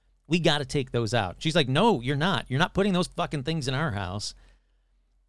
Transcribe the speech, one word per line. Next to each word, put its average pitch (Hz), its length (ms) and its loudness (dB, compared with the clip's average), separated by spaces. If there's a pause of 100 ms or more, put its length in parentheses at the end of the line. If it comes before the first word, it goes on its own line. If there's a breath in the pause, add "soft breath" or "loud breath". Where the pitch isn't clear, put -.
(280)
'We 170 120 2
gotta 147 260 2
take 131 260 -4
those 117 220 -2
out.'" 98 260 0
She's 156 160 -2
like, 135 140 2
"No, 170 300 4
you're 135 160 -2
not. 156 320 0
You're 131 120 -2
not 180 140 0
putting 196 200 2
those 175 140 0
fucking 156 360 -4
things 156 240 -2
in 135 60 -2
our 143 180 0
house." 98 420 -6 (960)